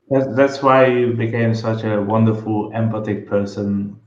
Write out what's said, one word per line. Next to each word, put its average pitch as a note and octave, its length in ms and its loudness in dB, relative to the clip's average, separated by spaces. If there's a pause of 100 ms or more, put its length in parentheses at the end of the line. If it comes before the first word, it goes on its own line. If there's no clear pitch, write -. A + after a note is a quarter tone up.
That's, C3+ 280 0
that's C#3 260 2
why C3 220 6
you B2 260 2
became A2+ 420 -2
such A2 300 -4
a G#2+ 180 -2
wonderful, G#2+ 720 0
empathic A2 560 -4
person, G2+ 800 -4